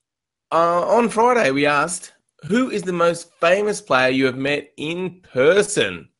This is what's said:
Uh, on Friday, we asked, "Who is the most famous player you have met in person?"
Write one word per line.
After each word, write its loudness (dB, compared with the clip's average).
Uh, 2
on 2
Friday, 2
we 0
asked, -2
"Who 0
is -4
the -6
most -2
famous 0
player 2
you 0
have -4
met -4
in -8
person?" 0